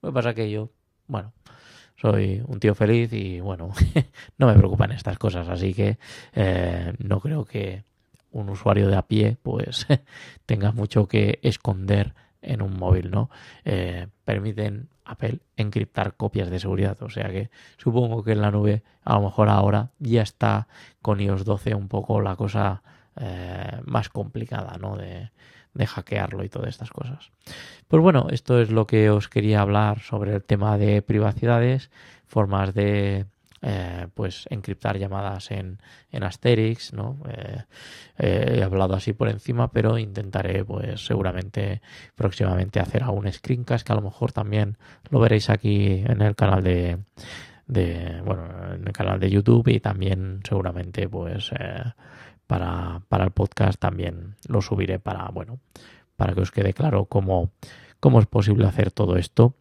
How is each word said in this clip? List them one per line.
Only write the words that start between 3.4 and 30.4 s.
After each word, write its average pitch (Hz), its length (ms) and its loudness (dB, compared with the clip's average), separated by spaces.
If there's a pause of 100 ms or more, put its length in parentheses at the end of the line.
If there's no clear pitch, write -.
bueno, 92 300 -8 (340)
<laughs> - 340 -18
no 143 80 6
me 110 80 8
preocupan 104 380 6
estas - 260 -6
cosas, 90 300 -4
así 90 260 -2
que, 104 240 0 (340)
eh, 90 680 0
no 101 220 -2
creo 151 240 -4
que 101 400 -8 (460)
un 104 200 -8
usuario 101 380 4
de 98 80 4
a 98 60 0
pie, 110 400 2
pues, - 440 -6 (300)
<laughs> - 300 -20
tenga 104 260 0
mucho 104 360 2
que 104 340 2
esconder 101 720 0 (260)
en 110 220 -4
un 95 160 -4
móvil, 90 320 0
¿no? 104 200 -2 (340)
Eh, 90 420 -4 (180)
permiten 104 640 -4 (160)
Apple - 360 -6 (160)
encriptar 104 580 -2
copias 101 360 -4
de 90 100 -4
seguridad, 98 420 -2
o 110 80 -12
sea 101 200 -8
que 95 200 -6 (280)
supongo 117 440 0
que 110 100 0
en 104 100 2
la 104 100 2
nube 104 320 2 (180)
a - 120 0
lo 104 80 4
mejor 104 260 4
ahora 104 500 4
ya 117 240 2
está 107 460 -2 (340)
con 101 180 0
ios 98 240 0
doce 104 300 -2
un 101 140 -6
poco 107 320 0
la 98 160 -2
cosa, 101 460 -2 (340)
eh, 92 680 -10
más 110 220 -2
complicada, 104 680 -8
¿no? 101 180 -8
De, 95 340 -12 (480)
de 107 80 2
hackearlo 98 580 -6
y 104 40 -10
todas - 200 -8
estas - 220 -12
cosas. - 400 -14 (560)
Pues 160 160 6
bueno, 165 280 6
esto 123 300 2
es 110 100 4
lo 110 160 4
que 107 240 6
os 104 180 4
quería 107 320 2
hablar 104 400 2
sobre 104 340 -4
el 98 80 -4